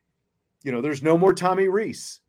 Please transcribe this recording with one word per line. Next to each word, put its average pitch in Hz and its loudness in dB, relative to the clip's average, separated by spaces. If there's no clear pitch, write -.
you 135 -6
know, 120 -4
there's 139 -6
no 160 4
more 185 6
Tommy 185 0
Rees, - -4